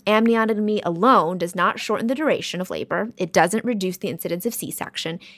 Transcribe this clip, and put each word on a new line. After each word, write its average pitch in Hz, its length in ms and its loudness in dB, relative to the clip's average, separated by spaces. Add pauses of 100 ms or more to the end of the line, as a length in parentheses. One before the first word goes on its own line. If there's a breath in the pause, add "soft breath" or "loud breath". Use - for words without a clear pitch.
amniotomy 214 760 2
alone 180 540 4
does 175 180 -4
not 190 240 0
shorten - 260 -2
the 262 80 0
duration 240 460 -2
of 185 100 -6
labor. 180 460 -4
It 170 160 -4
doesn't 180 320 2
reduce 190 320 -2
the 202 120 -6
incidence 170 380 -6
of 226 80 -4
C-section. - 640 -8 (200 loud breath)